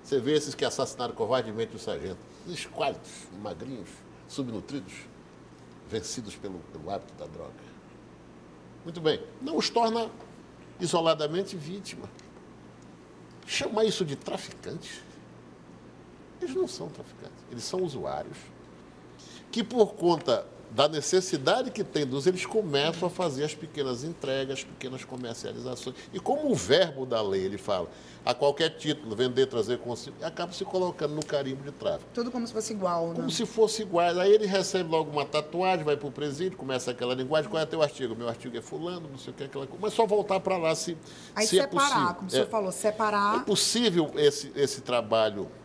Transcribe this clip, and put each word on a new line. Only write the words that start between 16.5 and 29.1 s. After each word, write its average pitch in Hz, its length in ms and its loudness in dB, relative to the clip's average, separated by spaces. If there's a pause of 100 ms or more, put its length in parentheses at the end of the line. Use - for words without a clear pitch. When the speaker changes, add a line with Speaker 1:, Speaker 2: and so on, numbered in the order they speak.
Speaker 1:
não 370 140 2
são - 180 -8
traficantes, - 640 -16
eles 120 140 -8
são 185 180 0
usuários 92 540 -4 (1120)
que, 233 100 -2
por 233 340 4
conta 147 500 4 (240)
da 123 180 6
necessidade 180 840 2
que 214 100 -4
tem 151 240 0
dos, 135 220 0
eles 180 180 2
começam 165 640 0
a - 20 2
fazer 151 360 -2
as 151 100 -4
pequenas 131 480 -4
entregas, 135 560 -4
as - 60 -8
pequenas 127 400 -10
comercializações. 120 880 -8 (180)
E 185 60 -6
como 285 320 0
o - 40 6
verbo 135 500 4
da 117 160 0
lei, 98 200 0
ele 95 160 -2
fala, 92 320 -2 (360)
a 123 80 2
qualquer 143 380 2
título, 143 440 -4